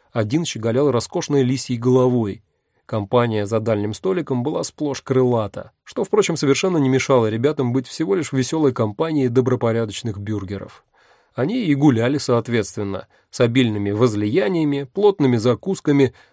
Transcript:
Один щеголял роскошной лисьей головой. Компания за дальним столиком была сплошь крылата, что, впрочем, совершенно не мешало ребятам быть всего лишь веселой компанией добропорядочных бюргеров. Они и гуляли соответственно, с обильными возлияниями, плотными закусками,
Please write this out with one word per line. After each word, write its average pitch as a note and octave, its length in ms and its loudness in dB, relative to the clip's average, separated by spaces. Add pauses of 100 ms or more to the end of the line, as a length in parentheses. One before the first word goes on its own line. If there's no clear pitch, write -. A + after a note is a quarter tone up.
(120)
Один A#2+ 340 -2
щеголял A#2+ 460 -2
роскошной B2+ 520 -2
лисьей B2 340 -2
головой. B2 640 2 (440)
Компания A2 600 0
за A2 140 -2
дальним G#2+ 340 -2
столиком D#3 500 -4
была D#3+ 200 -4
сплошь - 380 -6
крылата, B2 720 0 (120)
что, - 220 -6
впрочем, F#3+ 320 0
совершенно D3+ 400 2
не C#3 100 2
мешало B2+ 420 2
ребятам B2 440 0
быть B2+ 120 -2
всего F#3 300 -2
лишь E3 160 -4
веселой C#3 400 0
компанией C3 560 -2
добропорядочных A#2 880 0
бюргеров. G2 680 -8 (480)
Они G#3 320 -2
и D3 100 2
гуляли C3+ 420 4
соответственно, A2 920 -2 (200)
с - 120 -4
обильными A2+ 500 2
возлияниями, C#3 920 0 (100)
плотными G3 420 2
закусками, B2 800 2 (200)